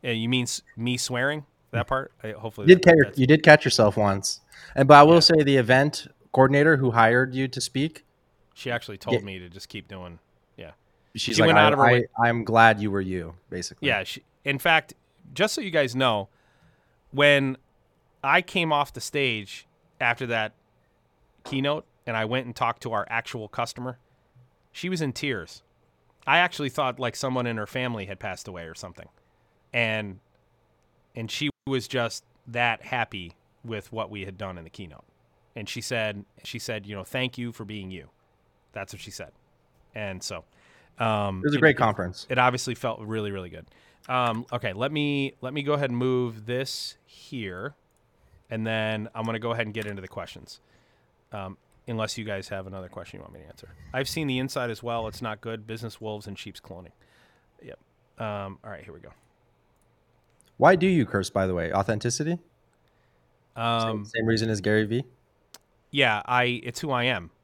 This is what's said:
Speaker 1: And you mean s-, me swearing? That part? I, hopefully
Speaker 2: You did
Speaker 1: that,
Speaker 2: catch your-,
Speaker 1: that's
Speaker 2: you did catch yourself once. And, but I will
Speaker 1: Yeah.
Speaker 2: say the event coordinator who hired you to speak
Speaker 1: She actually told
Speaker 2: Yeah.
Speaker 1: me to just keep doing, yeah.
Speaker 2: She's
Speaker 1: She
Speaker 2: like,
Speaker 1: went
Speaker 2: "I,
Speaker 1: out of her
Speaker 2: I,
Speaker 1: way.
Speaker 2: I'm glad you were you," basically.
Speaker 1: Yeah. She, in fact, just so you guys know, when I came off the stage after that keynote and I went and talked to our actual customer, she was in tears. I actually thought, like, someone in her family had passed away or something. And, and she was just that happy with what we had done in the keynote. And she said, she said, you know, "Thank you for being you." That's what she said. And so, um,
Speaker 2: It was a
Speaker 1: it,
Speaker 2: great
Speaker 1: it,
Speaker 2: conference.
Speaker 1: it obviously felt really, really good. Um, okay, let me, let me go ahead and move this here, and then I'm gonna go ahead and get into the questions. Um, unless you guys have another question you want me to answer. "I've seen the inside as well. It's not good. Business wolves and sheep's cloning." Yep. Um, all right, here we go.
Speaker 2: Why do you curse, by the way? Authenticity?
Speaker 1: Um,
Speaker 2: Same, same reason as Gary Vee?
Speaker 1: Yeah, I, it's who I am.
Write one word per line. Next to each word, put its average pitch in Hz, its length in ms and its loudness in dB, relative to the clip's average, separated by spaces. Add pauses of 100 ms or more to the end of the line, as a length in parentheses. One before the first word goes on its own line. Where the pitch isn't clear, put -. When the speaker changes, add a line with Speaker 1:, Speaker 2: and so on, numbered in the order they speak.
Speaker 1:
And 120 220 -2
you 117 60 -2
mean 127 160 2
s-, - 180 -8 (140)
me 120 200 -2
swearing? 135 480 -4 (280)
That 117 160 -2
part? 131 240 -4 (100)
I, 110 80 -8
hopefully 107 380 -4
Speaker 2:
You 185 80 12
did 185 80 -2
Speaker 1:
that, 180 40 8
Speaker 2:
catch 165 80 10
your-, 147 100 8
Speaker 1:
that's - 120 -8
Speaker 2:
you 131 80 4
did 151 160 6
catch 151 220 10
yourself 113 320 4
once. 101 460 0 (340)
And, 135 100 4
but 147 80 10
I 143 80 12
will 156 120 10
Speaker 1:
Yeah. 175 60 8
Speaker 2:
say 156 220 6
the 139 140 4
event 131 500 4 (240)
coordinator 143 460 6
who 131 160 2
hired 120 420 4
you 131 140 -2
to 127 120 -8
speak 147 440 -6 (500)
Speaker 1:
She - 160 -10
actually 117 280 -6
told 120 220 0
Speaker 2:
Yeah. 101 40 -14
Speaker 1:
me 95 140 -12
to 90 100 -16
just 87 200 -20
keep 98 200 -14
doing, 90 300 -14 (380)
yeah. 78 160 -18 (420)
Speaker 2:
She's 110 220 -4
Speaker 1:
She - 60 4
Speaker 2:
like, - 60 6
Speaker 1:
went 160 100 6
Speaker 2:
"I, 151 40 10
Speaker 1:
out 151 100 8
of 143 60 2
her 135 80 6
Speaker 2:
I, 120 60 8
Speaker 1:
way. 120 140 2 (160)
Speaker 2:
I'm 117 220 2
glad 110 360 6
you 104 100 -2
were 98 100 -2
you," 90 340 -6 (140)
basically. 90 400 -6
Speaker 1:
Yeah. 104 160 0
She, - 180 -12 (220)
in 139 140 -4
fact, 160 360 0 (380)
just 185 220 0
so 320 60 -6
you 202 100 -6
guys 139 260 0
know, 113 320 2 (840)
when 139 460 4 (680)
I 151 200 2
came 170 300 -2
off 147 200 0
the 120 80 -12
stage 117 680 -6 (340)
after 120 260 -2
that 110 260 -2 (920)
keynote 139 420 -4 (200)
and 113 100 -4
I 110 100 -2
went 123 200 -4
and 120 80 -12
talked 117 280 -2
to 117 100 -6
our 104 160 -2
actual 113 400 -6
customer, 123 500 -8 (760)
she - 160 -8
was 185 120 -4
in 139 120 -2
tears. 117 500 -8 (640)
I 143 120 4
actually 175 300 0
thought, 127 320 -4
like, 120 160 -4
someone 127 300 -2
in 117 100 -4
her 107 100 -6
family 120 400 -6
had 95 140 -12
passed 95 260 -10
away 90 180 -14
or 80 100 -16
something. - 340 -18 (640)
And, 110 480 -4 (960)
and 113 140 -10
she 147 200 -4 (160)
was 131 220 -4
just 117 360 -4 (220)
that 117 360 -2
happy 104 500 -6 (320)
with 110 260 -10
what 110 200 -8
we 101 160 -10
had 95 100 -14
done 95 220 -10
in 82 60 -16
the 82 60 -20
keynote. 85 340 -18 (520)
And 104 120 -12
she - 120 -10
said, 107 440 -4 (200)
she - 140 -12
said, 107 280 -8
you 104 80 -12
know, 95 100 -10
"Thank 127 340 -6
you 120 140 -8
for 113 120 -14
being 101 260 -12
you." 85 200 -16 (600)
That's 98 200 -12
what 92 80 -16
she - 100 -18
said. 80 220 -16 (640)
And 98 260 -10
so, 85 220 -12 (560)
um, 104 380 -2
Speaker 2:
It 95 80 -4
was 147 80 0
a 139 40 0
Speaker 1:
it, - 20 2
Speaker 2:
great 151 140 6
Speaker 1:
it, - 40 -6
Speaker 2:
conference. 101 520 -2
Speaker 1:
it 127 80 0
obviously 127 380 0
felt 113 240 -8
really, 107 320 -6
really 92 180 -10
good. 82 160 -18 (420)
Um, 120 440 -2
okay, 117 200 -4
let 123 200 -4
me, 143 480 -2
let 127 120 -10
me 143 120 -6
go 147 80 -2
ahead 143 180 -2
and 120 80 -4
move 123 480 -2
this 127 580 -8
here, 110 720 -12 (760)
and 110 160 -6
then 110 480 -4
I'm 110 120 -8
gonna 113 160 -6
go 117 100 -6
ahead 117 160 -4
and 107 80 -12
get 107 120 -8
into 98 140 -12
the 92 80 -16
questions. - 520 -16 (720)
Um, 98 260 -12 (300)
unless 110 280 -4
you 113 80 -10
guys 98 260 -8
have 95 180 -10
another 92 200 -14
question 92 300 -18
you - 40 -18
want - 120 -20
me - 60 -20
to - 60 -20
answer. - 280 -20 (180)
"I've 131 160 -4
seen 156 200 -6
the 127 100 -2
inside 127 320 -6
as 110 140 -12
well. 117 240 -6
It's 107 120 -14
not 107 200 -8
good. 113 260 -12
Business 113 340 -14
wolves 107 280 -10
and 98 100 -14
sheep's - 220 -16
cloning." 90 320 -20 (680)
Yep. - 180 -20 (420)
Um, 101 420 -10
all 107 80 -18
right, 90 140 -16
here 82 100 -20
we 85 60 -20
go. 101 100 -20 (1500)
Speaker 2:
Why 165 180 8
do 175 100 2
you 175 200 4
curse, 98 240 -2
by 95 180 0
the 92 60 -2
way? 85 180 -4
Authenticity? 117 680 -2 (1160)
Speaker 1:
Um, 117 240 -2
Speaker 2:
Same, 110 240 -4
same 110 220 -4
reason 113 220 0
as 107 120 -2
Gary 107 240 2
Vee? 117 200 -4 (840)
Speaker 1:
Yeah, 120 340 2
I, 123 380 0
it's 123 180 -10
who 151 120 -6
I 123 120 0
am. 98 260 -4 (140)